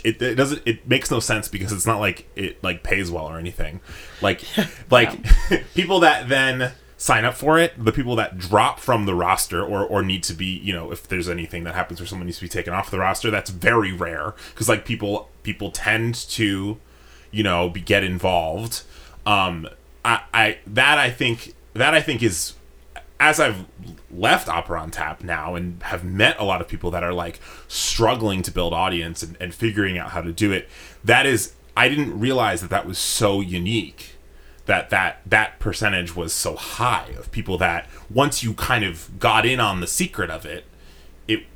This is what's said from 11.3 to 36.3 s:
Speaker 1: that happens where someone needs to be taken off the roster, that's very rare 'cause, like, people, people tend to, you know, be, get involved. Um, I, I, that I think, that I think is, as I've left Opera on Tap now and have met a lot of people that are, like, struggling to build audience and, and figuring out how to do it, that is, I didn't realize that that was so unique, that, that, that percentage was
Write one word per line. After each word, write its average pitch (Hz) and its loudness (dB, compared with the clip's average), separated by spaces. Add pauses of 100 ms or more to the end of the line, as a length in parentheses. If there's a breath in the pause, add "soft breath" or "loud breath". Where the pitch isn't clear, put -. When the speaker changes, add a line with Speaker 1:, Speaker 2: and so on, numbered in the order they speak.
Speaker 1:
that 85 -8
happens 90 -6
where 87 -12
someone 90 -10
needs 87 -8
to 92 -10
be 85 -10
taken 87 -6
off 95 -4
the 95 -2
roster, 98 0
that's 101 -2
very 95 2
rare 85 -6 (200 loud breath)
'cause, - -2
like, 110 2
people, 104 -6 (140)
people 101 -8
tend 113 -2
to, 101 -2 (520 soft breath)
you 107 -2
know, 90 2
be, 90 -8
get 101 2
involved. 92 -2 (440 loud breath)
Um, 92 0 (360)
I, 117 2 (120)
I, 107 4
that 135 4
I 127 2
think, 117 -4 (200)
that 135 4
I 156 6
think 143 -2
is, 95 -2 (680)
as 151 6
I've 104 0 (460)
left 110 2
Opera 82 -4
on 80 -10
Tap 78 -6
now 85 -4
and 87 -6
have 87 -6
met 98 2
a 107 0
lot 92 0
of 87 -6
people 90 -6
that 87 -2
are, 87 -2
like, 85 -6 (300 loud breath)
struggling 113 0
to - -6
build 85 -2
audience 85 -2
and, 82 -12
and 87 -8
figuring 101 0
out - -8
how 87 -6
to 82 -6
do 101 0
it, 95 -2 (360 loud breath)
that 123 6
is, 127 0 (240)
I 123 6
didn't 139 0
realize 113 2
that 87 -8
that 95 0
was 95 -8
so 101 2
unique, 90 -4 (500 soft breath)
that, 92 0
that, 95 0
that 107 2
percentage 92 -2
was 85 -6